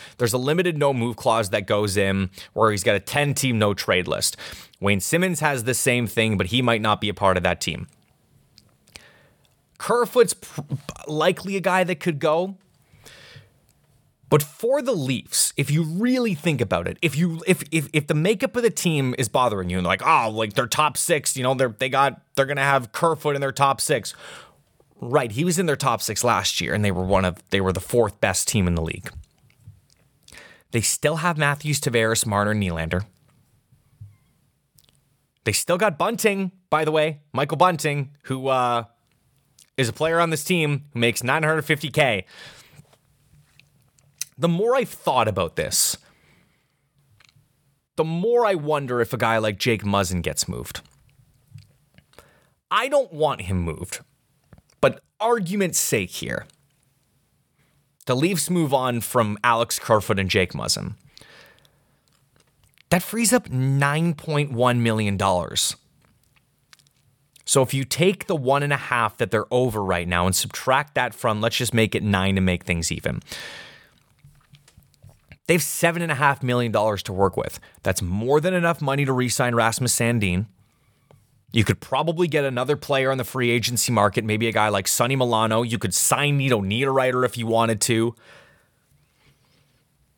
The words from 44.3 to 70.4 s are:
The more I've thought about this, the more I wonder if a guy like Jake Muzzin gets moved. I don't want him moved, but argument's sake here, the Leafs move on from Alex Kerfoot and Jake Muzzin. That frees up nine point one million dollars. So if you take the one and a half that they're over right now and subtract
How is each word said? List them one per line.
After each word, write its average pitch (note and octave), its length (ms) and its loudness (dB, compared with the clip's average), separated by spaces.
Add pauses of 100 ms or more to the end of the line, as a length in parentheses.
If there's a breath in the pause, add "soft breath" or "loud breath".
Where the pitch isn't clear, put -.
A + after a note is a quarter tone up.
The D#3 100 0
more G3+ 260 0
I've B3+ 140 0
thought B2 400 0
about F#2 280 -2
this, - 400 -2 (2000 soft breath)
the D#3+ 80 0
more G#3+ 420 0
I G3 80 2
wonder C#3+ 460 -2
if A#2 120 0
a B2+ 60 -2
guy A2+ 200 2
like G#2+ 200 -2
Jake A2+ 240 0
Muzzin G2 400 0
gets D#2 260 -4
moved. - 320 -10 (1900 soft breath)
I A3+ 180 0
don't C4+ 240 2
want D3 300 0
him F2+ 200 -2
moved, E2 380 -8 (800)
but - 220 2 (180)
argument's G3+ 580 0
sake G2+ 320 -2
here, - 360 -8 (1600)
the B2+ 100 0
Leafs E3+ 340 0
move D#3+ 240 2
on B2+ 260 0
from G#2+ 440 0
Alex A#2+ 340 2
Kerfoot G#2+ 400 2
and F#2+ 100 0
Jake F#2 240 2
Muzzin. A1+ 420 -4 (2000 soft breath)
That F#3 120 2
frees A3+ 300 -2
up - 180 0
nine C#3+ 640 2
point D3 380 -4
one A#2+ 300 2
million A2 340 2
dollars. F2+ 600 0 (1700)
So C3+ 160 2
if B2+ 120 -2
you C3+ 100 -4
take F#3 420 0
the F#3+ 80 -2
one C#3 280 0
and C#3+ 100 -2
a C#3+ 40 2
half A#2 420 -2
that A2+ 120 -2
they're G#2+ 220 -2
over B2 320 0
right F2 240 -2
now F2 180 2
and F#2+ 80 2
subtract - 600 -2